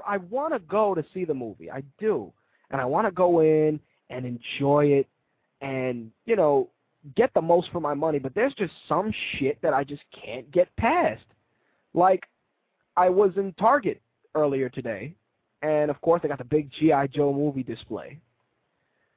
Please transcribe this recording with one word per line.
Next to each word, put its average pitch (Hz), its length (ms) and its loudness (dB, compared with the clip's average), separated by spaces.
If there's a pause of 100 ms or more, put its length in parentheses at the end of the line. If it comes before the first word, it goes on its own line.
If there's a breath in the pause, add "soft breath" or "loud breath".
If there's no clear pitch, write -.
I 202 100 -4
wanna 247 420 -6
go 190 360 -2
to 160 100 -4 (100)
see 185 100 -4
the 156 100 -4
movie. 101 360 -10
I 139 120 -12 (160)
do. 170 340 -2 (380)
And 139 100 -4
I 123 60 -4
wanna 185 260 0
go 175 280 4
in 156 380 4 (300)
and 127 180 -10
enjoy 139 600 0
it 139 200 4 (540)
and, 127 500 -6 (140)
you 226 100 0
know, 147 360 2 (440)
get 233 200 2
the 165 80 2
most 170 280 2
for 175 100 -6
my 147 120 -4
money. 147 260 0
But 131 160 -6
there's 254 200 0
just 180 180 -4 (160)
some 196 240 0 (200)
shit 139 280 -4
that 156 140 0
I 139 100 0
just 143 180 -12 (100)
can't 120 380 -16
get 175 260 2
past. 233 480 0 (680)
Like, 185 320 2 (720)
I 185 140 4
was 190 260 4
in 196 180 -4
Target 220 460 0 (340)
earlier 139 360 0
today, 120 440 -10 (460)
and 151 300 0
of 139 100 -6
course 170 220 2
they 151 60 -4
got 139 100 -4
the 127 60 -14
big 147 260 -2
G 156 220 2
I 139 140 2
Joe 139 260 0
movie 139 300 -2
display. 113 560 -12 (1000)